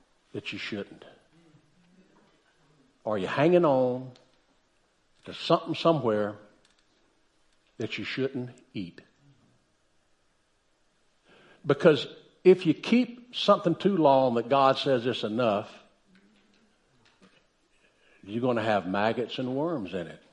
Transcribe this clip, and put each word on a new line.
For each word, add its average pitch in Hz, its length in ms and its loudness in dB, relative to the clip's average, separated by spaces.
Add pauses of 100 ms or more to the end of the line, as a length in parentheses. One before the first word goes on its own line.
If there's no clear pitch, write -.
(340)
that - 200 -12
you 101 60 -10
shouldn't? - 440 -10 (2000)
Are 107 120 -4
you 92 100 -4
hanging 170 380 2
on 131 460 0 (1120)
to - 100 -16
something 165 420 -2
somewhere 110 600 0 (1400)
that 110 200 -8
you 104 60 -8
shouldn't 123 460 -6 (240)
eat? 92 280 -12 (2750)
Because - 420 4 (380)
if 185 200 6
you 156 80 4
keep - 640 -2
something 190 400 2
too 196 220 0
long 131 380 4
that 117 120 -2
God 135 300 4
says 127 280 0
it's 123 200 -4
enough, 110 440 -2 (2500)
you're 107 180 -8
gonna 120 220 0
have 104 240 0
maggots 110 500 -2
and 127 160 -4
worms 135 400 -4
in 87 140 -6
it. - 140 -20 (120)